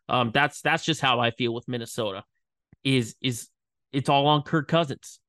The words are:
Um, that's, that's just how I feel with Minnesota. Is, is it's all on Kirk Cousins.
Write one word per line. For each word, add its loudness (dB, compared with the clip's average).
Um, 0
that's, 0
that's 0
just 0
how 2
I 2
feel -2
with -10
Minnesota. -6
Is, 2
is -4
it's -2
all 4
on 4
Kirk -2
Cousins. -2